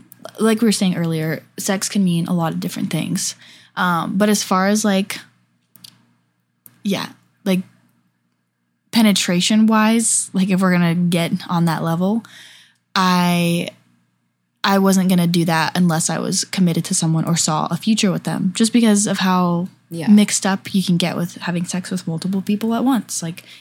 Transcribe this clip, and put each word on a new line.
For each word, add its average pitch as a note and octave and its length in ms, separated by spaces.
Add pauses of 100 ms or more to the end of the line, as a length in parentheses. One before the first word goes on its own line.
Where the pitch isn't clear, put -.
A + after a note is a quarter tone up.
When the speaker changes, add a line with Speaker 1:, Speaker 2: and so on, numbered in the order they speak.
(400)
Speaker 1:
like A3 220
we A#3 60
were G#3 60
saying F#3 240
earlier, D#3+ 440 (160)
sex G3 300
can G3+ 160
mean E3+ 240
a - 60
lot E3 200
of F3 60
different - 320
things. - 440 (420)
Um, F3 400
but G#3 120
as G3+ 140
far F#3+ 240
as, G#3 160
like, G3 360 (1600)
yeah, F#2+ 260 (360)
like, F#3 160 (1300)
penetration-wise, G#3+ 1400
like, F#3+ 160
if F#3 120
we're F#3 100
gonna F3 240
get E3+ 360 (180)
on E3+ 160
that D#3 180
level, F3+ 400 (720)
I, F3 760 (960)
I G3 160
wasn't F#3+ 300
gonna F3+ 180
do E3+ 180
that D#3+ 320
unless E3+ 320
I E3 100
was - 260
committed E3+ 400
to F#3 100
someone D#3+ 300
or E3+ 120
saw D#3 320
a E3+ 80
future G#3+ 340
with E3 120
them, - 320
just A3+ 180
because G#3+ 340
of G3 120
how F3+ 500 (200)
Speaker 2:
Yeah. E3+ 200
Speaker 1:
mixed G#3 360
up G3 280
you F#3+ 100
can F3 140
get E3 180
with F3 200
having F3 300
sex F3+ 260
with F3+ 160
multiple F#3 340
people G#3 320
at A#3 100
once. B3+ 400
Like, E3 200 (180)